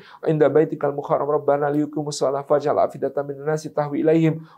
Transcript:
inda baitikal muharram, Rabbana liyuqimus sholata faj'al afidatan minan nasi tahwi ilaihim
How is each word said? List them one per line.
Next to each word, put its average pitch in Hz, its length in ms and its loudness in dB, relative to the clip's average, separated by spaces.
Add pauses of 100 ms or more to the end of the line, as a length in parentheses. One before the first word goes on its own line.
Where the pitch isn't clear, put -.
(240)
inda 151 240 4
baitikal 143 480 2
muharram, 143 320 -2
Rabbana 143 400 2
liyuqimus 147 480 -2
sholata 139 320 -2
faj'al 139 320 2
afidatan 135 480 -2
minan 143 240 -6
nasi 156 160 -6
tahwi 147 320 -4
ilaihim 160 400 2 (180)